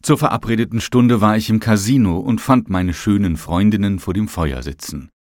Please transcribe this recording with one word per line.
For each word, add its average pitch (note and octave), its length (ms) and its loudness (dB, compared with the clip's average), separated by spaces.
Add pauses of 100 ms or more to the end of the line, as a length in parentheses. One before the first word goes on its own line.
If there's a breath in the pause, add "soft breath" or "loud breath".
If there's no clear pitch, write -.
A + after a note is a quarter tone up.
Zur D3 160 2
verabredeten A#2 640 -2
Stunde A#2+ 400 2
war G#2+ 160 4
ich A2 120 -4
im A2 100 2
Casino G#2+ 600 2
und A2+ 220 -2
fand B2+ 280 0
meine F#2 240 -2
schönen G2+ 440 0
Freundinnen G2 600 0
vor - 140 -6
dem G#2 140 -2
Feuer C#2 340 -4
sitzen. C#2+ 480 -12 (160)